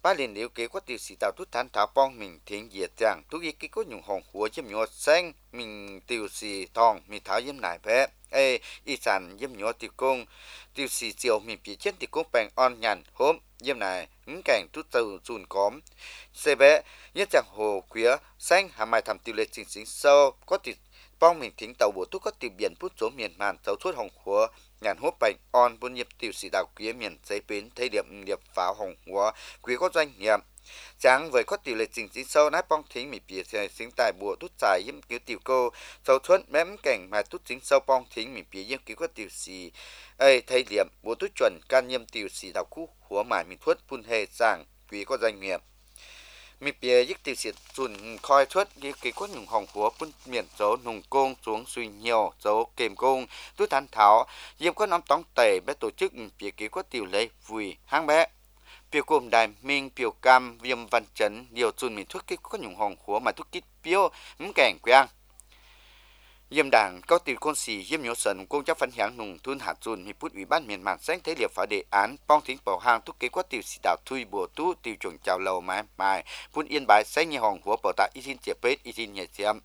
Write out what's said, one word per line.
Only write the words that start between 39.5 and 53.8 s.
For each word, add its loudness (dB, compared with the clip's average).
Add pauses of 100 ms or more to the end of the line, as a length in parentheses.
Ê, 8
thấy 0
điểm 2 (160)
bộ -6
tút -8
chuẩn 0
can 4
nhiêm -6
tiêu -10
sĩ -12
đảo -4
cũ, -12 (120)
húa -4
mải -2
mình -16
thuốc 0 (120)
phun -12
hề -2
giảng, 0 (260)
quý -8
có -4
doanh 0
nghiệp. -4 (1000)
Mi -6
bia 4
dứt -8
tiêu -8
diệt -8 (200)
chuẩn -8
khoi 6
thoát 0
đi -10
cái -4
quân -10
nhung -12
hồng -2
của 0
quân -10 (140)
miền -4 (140)
dấu 2
nùng -10
côn 2 (120)
xuống -6
suy -10
nhiều 0
dấu 2
kềm -2
côn, 2 (300)
tu 0
tán 0